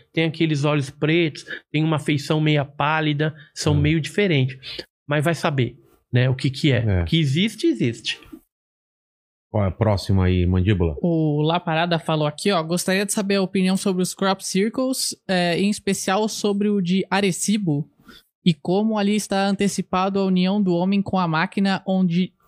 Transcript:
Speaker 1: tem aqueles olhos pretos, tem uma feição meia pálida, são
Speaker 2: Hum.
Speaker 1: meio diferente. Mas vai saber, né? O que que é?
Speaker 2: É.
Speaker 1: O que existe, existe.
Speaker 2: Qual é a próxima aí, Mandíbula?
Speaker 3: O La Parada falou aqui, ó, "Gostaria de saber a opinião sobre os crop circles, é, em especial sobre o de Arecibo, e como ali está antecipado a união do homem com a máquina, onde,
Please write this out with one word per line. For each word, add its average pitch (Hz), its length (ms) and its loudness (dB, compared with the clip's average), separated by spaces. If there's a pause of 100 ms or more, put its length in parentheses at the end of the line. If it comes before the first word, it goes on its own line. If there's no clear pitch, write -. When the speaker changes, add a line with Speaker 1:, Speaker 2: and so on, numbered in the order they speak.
(100)
Speaker 1:
tem 160 140 0
aqueles 156 400 0
olhos 147 240 0
pretos, 160 560 -2 (260)
tem 151 120 0
uma 160 160 0
feição 151 420 -2
meia 151 240 2
pálida, 151 720 -2 (180)
são - 220 0
Speaker 2:
Hum. - 40 2
Speaker 1:
meio 156 220 2
diferente. 143 560 0 (500)
Mas 147 160 0
vai 165 120 0
saber, 131 400 -2 (380)
né? 123 160 4
O 131 60 0
que 135 140 -2
que 135 220 0
é? 113 140 2
Speaker 2:
É. 95 160 2
Speaker 1:
O 82 40 0
que 160 140 0
existe, 165 480 0
existe. 175 520 -2 (1300)
Speaker 2:
Qual 107 120 0
é 98 40 0
a 90 40 -2
próxima 98 540 2
aí, 90 220 2
Mandíbula? 90 540 2
Speaker 3:
O 160 420 2
La 165 160 0
Parada 170 400 0
falou 156 260 -2
aqui, 151 260 -2
ó, 175 120 2
"Gostaria 185 420 -2
de - 80 -4
saber 202 220 -2
a 196 60 2
opinião 185 360 0
sobre 185 240 -2
os 180 120 -2
crop 190 280 0
circles, 247 720 -2 (120)
é, 175 320 0
em 202 100 2
especial 202 580 -2
sobre 208 420 -2
o 202 120 0
de 180 280 0
Arecibo, 190 800 0 (560)
e 175 100 4
como 214 440 -2
ali 202 180 0
está 196 300 -2
antecipado 196 760 0
a 196 60 0
união 185 360 2
do 185 140 2
homem 190 280 2
com 190 160 -2
a 175 80 0
máquina, 185 600 0
onde, 185 460 0 (140)